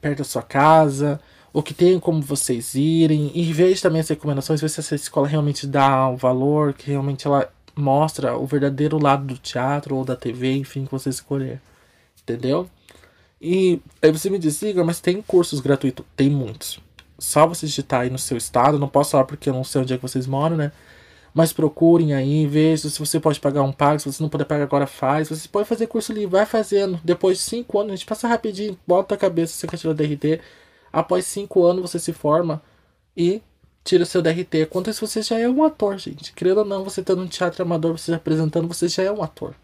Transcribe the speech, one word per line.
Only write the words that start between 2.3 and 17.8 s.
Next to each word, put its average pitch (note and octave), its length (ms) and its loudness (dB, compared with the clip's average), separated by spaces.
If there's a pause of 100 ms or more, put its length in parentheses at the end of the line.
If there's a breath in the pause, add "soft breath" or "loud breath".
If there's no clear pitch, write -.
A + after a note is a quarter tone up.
irem, D#3 600 2
e E3 180 -2
veja F#3 300 4
também D#3+ 180 2
as D#3 80 -4
recomendações, D3 520 -2
ver D#3 100 -2
se D#3+ 100 -8
essa D3+ 140 -4
escola C#3+ 320 -2
realmente D3 400 -2
dá C3+ 420 4
o B2+ 80 -4
valor, C#3 560 2
que - 180 -10
realmente C#3 360 -4
ela C#3+ 260 2 (240)
mostra C#3 640 0
o C3+ 80 -4
verdadeiro C#3+ 520 0
lado C#3 280 4
do C3 100 -6
teatro C3+ 600 -4
ou C3 80 -2
da B2+ 120 -4
T A#2 160 -6
V, B2+ 240 -2
enfim, C3+ 300 -6
que - 60 -10
você C3+ 180 -4
escolher, C3 500 -6 (600 soft breath)
entendeu? B2+ 480 -2 (680 soft breath)
E F3+ 400 2 (200)
aí D#3 100 8
você D#3+ 200 -2
me G3 80 -2
diz, D#3 240 -2
"Igor, F#3+ 220 0
mas E3+ 160 -2
tem F3+ 200 0
cursos E3+ 400 0
gratuitos?" C3+ 460 -2 (100)
Tem C#3 140 4
muitos. B2 500 -6 (380)
Só - 280 4
você E3+ 200 -6
digitar C3+ 360 -2